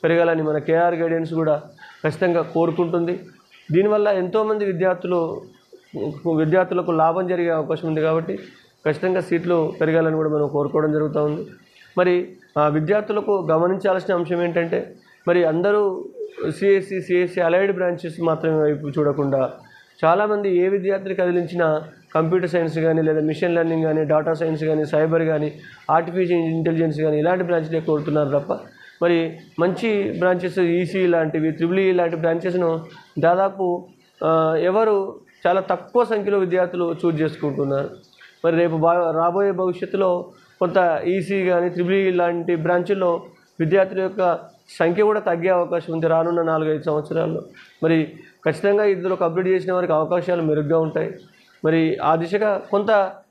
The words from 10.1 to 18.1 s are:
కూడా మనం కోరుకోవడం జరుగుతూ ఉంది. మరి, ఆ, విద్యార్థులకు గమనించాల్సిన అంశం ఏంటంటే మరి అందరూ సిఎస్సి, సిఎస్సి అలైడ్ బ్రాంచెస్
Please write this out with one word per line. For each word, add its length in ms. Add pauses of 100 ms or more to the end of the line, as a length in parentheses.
కూడా 140
మనం 180
కోరుకోవడం 440
జరుగుతూ 320
ఉంది. 240 (500)
మరి, 340 (260)
ఆ, 100
విద్యార్థులకు 840
గమనించాల్సిన 640
అంశం 280
ఏంటంటే 520 (320)
మరి 180
అందరూ 600 (440)
సిఎస్సి, 520
సిఎస్సి 400
అలైడ్ 300
బ్రాంచెస్ 500